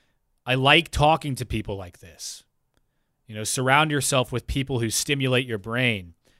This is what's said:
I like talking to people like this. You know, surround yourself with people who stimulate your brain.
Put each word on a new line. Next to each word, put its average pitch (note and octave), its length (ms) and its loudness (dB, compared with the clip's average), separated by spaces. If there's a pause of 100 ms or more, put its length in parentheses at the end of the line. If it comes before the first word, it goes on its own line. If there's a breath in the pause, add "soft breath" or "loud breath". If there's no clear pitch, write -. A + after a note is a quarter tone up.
(460)
I B2+ 80 0
like C#3+ 360 4
talking D3 460 2
to A#2 100 -8
people G#2+ 300 -6
like F#2 240 -16
this. - 420 -18 (840)
You A2+ 60 -16
know, G#2+ 100 -8
surround C3+ 460 2
yourself C3+ 420 0
with A#2+ 140 -6
people C3+ 340 -4
who A#2 80 -2
stimulate C3 580 0
your A2+ 120 -6
brain. G#2+ 560 -2 (260)